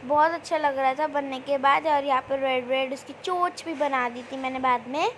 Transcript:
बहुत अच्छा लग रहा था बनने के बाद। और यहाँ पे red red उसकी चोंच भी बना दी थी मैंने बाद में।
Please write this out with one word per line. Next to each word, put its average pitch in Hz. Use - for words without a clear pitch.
बहुत 294
अच्छा 330
लग 285
रहा 262
था 302
बनने 277
के 277
बाद। 277
और 285
यहाँ 269
पे 269
red 262
red 262
उसकी 277
चोंच 359
भी 330
बना 269
दी 240
थी 269
मैंने 262
बाद 247
में। 320